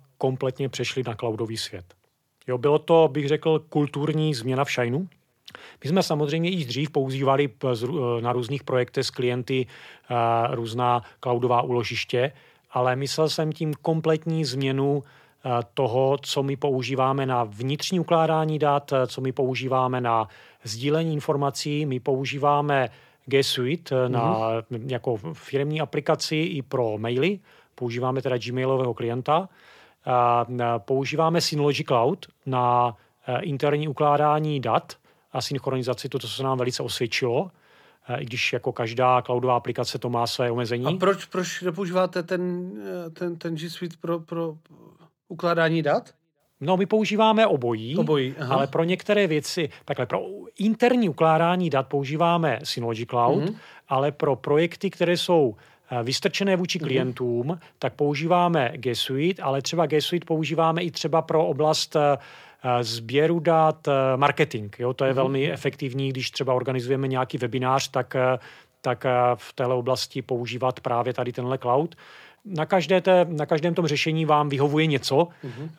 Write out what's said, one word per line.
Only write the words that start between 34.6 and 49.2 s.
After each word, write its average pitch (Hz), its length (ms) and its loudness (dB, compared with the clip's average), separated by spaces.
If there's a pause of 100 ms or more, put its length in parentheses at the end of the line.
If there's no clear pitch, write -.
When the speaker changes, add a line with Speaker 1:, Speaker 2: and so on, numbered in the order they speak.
Speaker 1:
dat 123 320 0 (400)
a 131 80 -4
synchronizaci, 127 680 -4
to, 127 100 -6
co 117 100 -10
se 110 140 -8
nám 135 160 0
velice 123 240 -2
osvědčilo, 127 680 -2 (580)
eh, 123 120 -6
i 143 40 -8
když 123 280 -4
jako 123 200 -2
každá 123 500 2
cloudová 123 340 0
aplikace 120 420 -4
to 127 120 -4
má 117 160 0
své 123 240 -2
omezení. 120 360 -2
Speaker 2:
A 143 140 0
proč, 190 240 2
proč - 380 -6
nepoužíváte 180 600 -2
ten, 180 500 -4 (340)
eh, 165 40 -12
ten, 170 260 -8
ten 165 200 -6
G 160 140 -8
Suite 170 300 -10
pro, 170 200 -4
pro 165 340 -8 (720)
ukládání 165 540 2
dat? 151 280 0 (540)
Speaker 1:
No, 180 120 4
my 190 100 2
používáme 220 600 4
obojí, 120 500 0
Speaker 2:
Obojí, 143 440 2
aha. 131 140 -2
Speaker 1:
ale 135 120 2
pro 151 180 0
některé 196 420 2